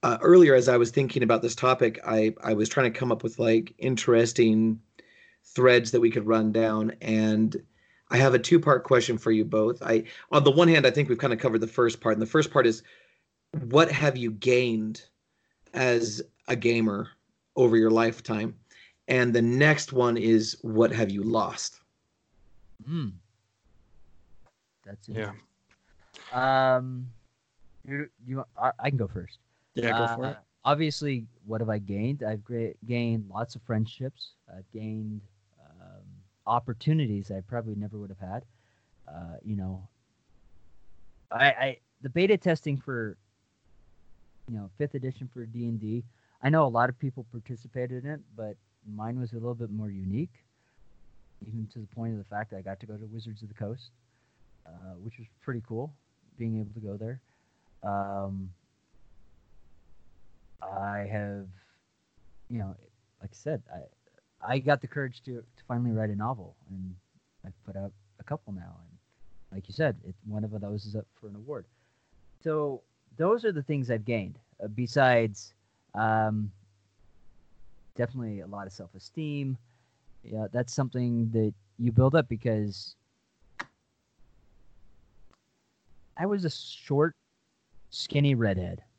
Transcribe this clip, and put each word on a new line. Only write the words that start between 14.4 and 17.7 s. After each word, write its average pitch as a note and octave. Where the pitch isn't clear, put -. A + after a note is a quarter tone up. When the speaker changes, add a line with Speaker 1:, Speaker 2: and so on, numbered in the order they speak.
Speaker 1:
as A#2
a -
gamer A2+
over A#2+